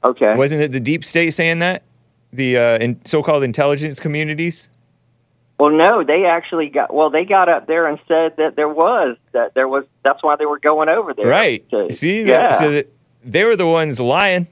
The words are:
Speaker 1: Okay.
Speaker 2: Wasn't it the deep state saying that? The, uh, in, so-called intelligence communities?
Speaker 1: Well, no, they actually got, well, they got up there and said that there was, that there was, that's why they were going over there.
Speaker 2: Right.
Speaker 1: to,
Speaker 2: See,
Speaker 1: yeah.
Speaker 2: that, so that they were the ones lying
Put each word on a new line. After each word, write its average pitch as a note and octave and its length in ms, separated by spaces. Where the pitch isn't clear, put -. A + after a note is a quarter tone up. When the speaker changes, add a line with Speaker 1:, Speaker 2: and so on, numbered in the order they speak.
Speaker 1:
Okay. A#2 320
Speaker 2:
Wasn't C#3+ 260
it D3+ 80
the C3 80
deep D3+ 260
state E3 260
saying E3 300
that? F3+ 220
The, B2 240
uh, A#2 220
in, A#2+ 260
so-called D3+ 380
intelligence C#3+ 560
communities? D3+ 680
Speaker 1:
Well, D3 120
no, E3+ 340
they D#3+ 220
actually E3 420
got, C#3 260
well, D3+ 160
they D#3+ 140
got F#3+ 240
up E3 180
there E3 220
and D3 180
said D#3+ 300
that D#3 180
there D3+ 140
was, E3 480
that A#2 220
there C3 120
was, C3+ 180
that's C3+ 180
why D3+ 140
they D3+ 100
were D3 140
going D#3 280
over F3+ 240
there. G#2 140
Speaker 2:
Right. D3 440
Speaker 1:
to, G#2 220
Speaker 2:
See, F3+ 280
Speaker 1:
yeah. A3 300
Speaker 2:
that, C#3 80
so D3+ 120
that D3 220
they B2+ 200
were A3+ 120
the F3+ 100
ones D#3+ 320
lying F3 540